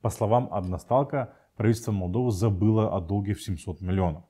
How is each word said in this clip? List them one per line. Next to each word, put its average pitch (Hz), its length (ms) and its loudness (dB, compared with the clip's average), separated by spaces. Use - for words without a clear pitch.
по 113 80 0
словам 113 420 0
Односталка, 117 840 -2
правительство 113 360 2
Молдовы 101 400 0
забыло 107 680 2
о - 20 0
долге 98 340 -2
в - 80 -6
семьсот 90 400 -8
миллионов. 90 480 0